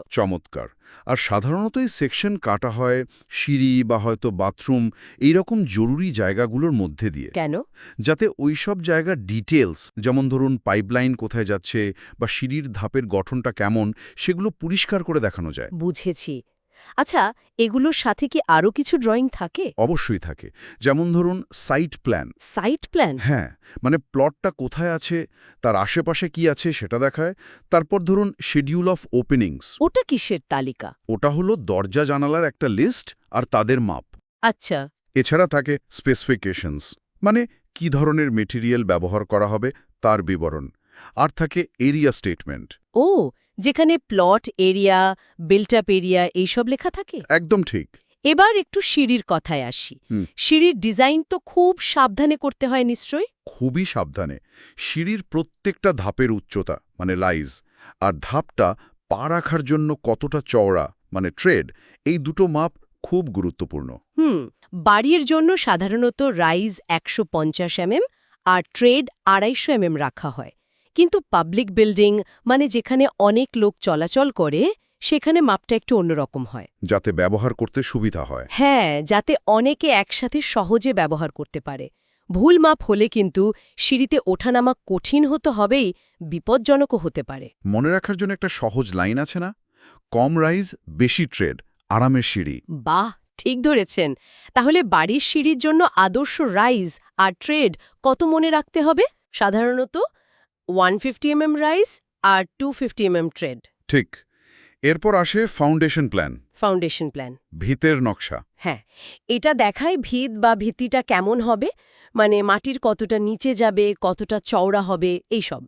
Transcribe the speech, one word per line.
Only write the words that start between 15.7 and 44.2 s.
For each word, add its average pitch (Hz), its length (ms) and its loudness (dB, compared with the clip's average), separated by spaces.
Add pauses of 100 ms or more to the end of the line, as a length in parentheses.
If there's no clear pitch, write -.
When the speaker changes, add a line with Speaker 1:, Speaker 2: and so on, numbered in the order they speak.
Speaker 2:
বুঝেছি। 170 640 -6 (600)
আচ্ছা, 285 260 0 (360)
এগুলোর 254 460 0
সাথে 233 240 -2
কি 320 100 -4 (100)
আরো 165 220 4
কিছু - 280 -2
ড্রয়িং 233 340 0
থাকে? 247 340 -6 (120)
Speaker 1:
অবশ্যই 120 400 0
থাকে। - 300 -12 (320)
যেমন 147 320 2
ধরুন 175 260 0 (160)
সাইট 151 420 0
প্ল্যান। 82 320 -4 (260)
Speaker 2:
সাইট 247 360 -2
প্ল্যান? 208 280 0
Speaker 1:
হ্যাঁ, 113 300 -2 (340)
মানে 139 140 2 (140)
প্লটটা 147 400 0
কোথায় 165 440 -6
আছে, 170 240 -4 (460)
তার 113 120 2
আশেপাশে 160 520 -2
কি 165 200 -8
আছে 151 240 0
সেটা 117 260 -4
দেখায়। 151 360 -2 (360)
তারপর 170 300 2
ধরুন 196 280 2 (120)
schedule 156 480 0
of 180 120 0 (120)
openings। 117 540 0 (140)
Speaker 2:
ওটা 494 260 2
কিসের 214 420 -2
তালিকা? 131 400 -4 (200)
Speaker 1:
ওটা 113 220 0
হলো 180 220 0 (140)
দরজা 98 380 0
জানালার 143 400 0
একটা 147 240 -4
লিস্ট 135 400 0 (220)
আর 123 140 -2
তাদের 113 360 0
মাপ। 90 260 -4 (360)
Speaker 2:
আচ্ছা। 208 360 -2 (360)
Speaker 1:
এছাড়া 151 320 2
থাকে 143 280 -2 (160)
স্পেসিফিকেশনস, 95 960 -2 (380)
মানে 220 180 2 (340)
কি 170 140 -6
ধরনের 151 420 2
মেটেরিয়াল 117 540 -2
ব্যবহার 92 400 -2
করা 104 220 0
হবে 107 220 -4 (340)
তার 107 200 2
বিবরণ। 80 440 -4 (500)
আর 147 140 2
থাকে 165 300 -4 (180)
এরিয়া 143 340 2
স্টেটমেন্ট। 73 560 -6 (260)
Speaker 2:
ও, 262 120 4 (520)
যেখানে 311 360 2 (120)
প্লট 196 380 2 (140)